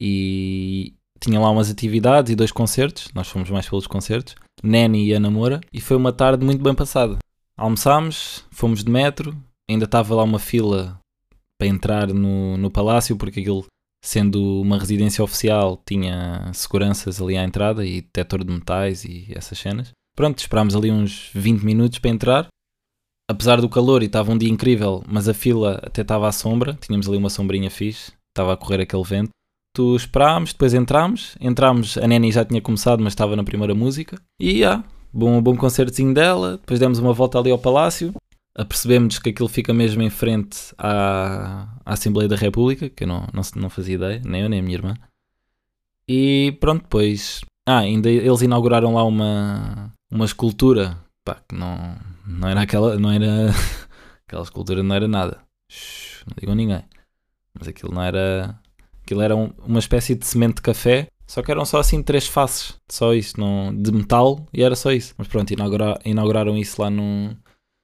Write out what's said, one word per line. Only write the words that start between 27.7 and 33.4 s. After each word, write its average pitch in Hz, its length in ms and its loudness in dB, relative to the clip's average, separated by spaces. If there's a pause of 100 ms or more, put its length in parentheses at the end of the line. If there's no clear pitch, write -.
fixe, 107 400 -10 (200)
estava 92 220 -2
a 92 40 0
correr 98 240 -4
aquele 95 240 -4
vento. 101 260 -2 (420)
Tu 123 220 2
esperámos, 151 580 2
depois 127 220 4
entramos, 143 640 0
entramos, 123 580 2
a 113 100 0
Neni 117 240 4
já 113 120 2
tinha 113 160 0
começado, 113 400 2
mas 104 120 0
estava 107 240 0
na 104 80 -2